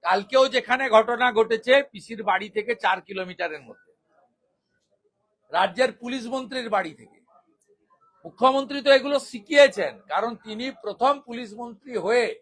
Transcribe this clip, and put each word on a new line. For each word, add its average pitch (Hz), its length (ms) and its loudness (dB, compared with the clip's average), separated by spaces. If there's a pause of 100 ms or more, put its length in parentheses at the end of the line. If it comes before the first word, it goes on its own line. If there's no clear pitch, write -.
কালকেও 202 420 2 (100)
যেখানে 254 280 0 (120)
ঘটনা 233 320 4 (100)
ঘটেছে 220 360 2 (180)
পিসির 220 380 -16
বাড়ি 196 260 0
থেকে 214 160 -6 (120)
চার 190 140 2 (100)
কিলোমিটারের 180 600 -8
মধ্যে, - 240 -20 (1600)
রাজ্যের 190 400 0 (100)
পুলিশ 240 220 -8 (100)
মন্ত্রীর 254 420 -8
বাড়ি 175 260 -2
থেকে। - 160 -20 (1080)
মুখ্যমন্ত্রী 262 600 0
তো 285 120 4
এগুলো 277 200 0 (120)
শিখিয়েছেন, 214 640 4 (180)
কারণ 214 200 -2 (140)
তিনি 220 200 -8 (180)
প্রথম 233 300 0 (140)
পুলিশ 233 220 -12 (100)
মন্ত্রী 240 340 -16 (120)
হয়ে 226 220 2 (140)